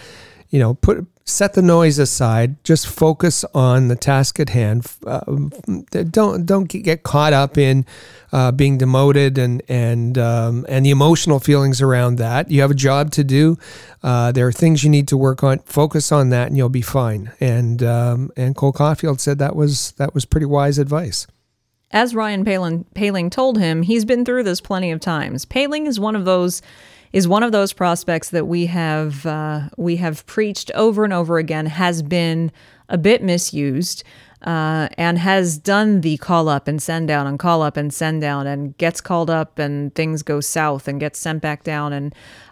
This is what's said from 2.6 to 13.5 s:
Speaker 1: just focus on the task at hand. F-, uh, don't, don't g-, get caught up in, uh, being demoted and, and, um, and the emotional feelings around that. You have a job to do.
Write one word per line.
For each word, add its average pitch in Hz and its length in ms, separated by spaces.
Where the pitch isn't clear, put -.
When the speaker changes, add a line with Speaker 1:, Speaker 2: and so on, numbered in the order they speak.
Speaker 1:
just 165 200
focus 160 680
on 127 340
the 123 80
task 135 440
at 147 100
hand. 117 340
F-, - 240
uh, 123 140
don't, 185 420
don't 196 240
g-, - 120
get 160 220
caught 151 280
up 139 260
in, 135 280
uh, 131 180
being 139 260
demoted 135 600
and, 123 320
and, 117 480
um, 117 500
and 135 180
the 139 40
emotional 147 500
feelings 139 420
around 123 360
that. 120 340
You 143 100
have 139 100
a 147 40
job 139 360
to 147 120
do. 147 340